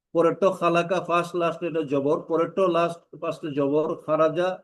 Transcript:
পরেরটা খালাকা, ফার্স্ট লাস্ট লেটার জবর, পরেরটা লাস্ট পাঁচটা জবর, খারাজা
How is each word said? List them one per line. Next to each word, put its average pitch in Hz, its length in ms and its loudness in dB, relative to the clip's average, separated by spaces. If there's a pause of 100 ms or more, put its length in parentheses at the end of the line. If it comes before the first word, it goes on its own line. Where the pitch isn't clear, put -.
(120)
পরেরটা 170 380 2
খালাকা, 170 500 0
ফার্স্ট 170 360 -2
লাস্ট 165 280 -2
লেটার 160 220 -4
জবর, 143 340 0
পরেরটা 170 480 0
লাস্ট 170 480 -2
পাঁচটা 160 340 -8
জবর, 147 560 0
খারাজা 160 580 0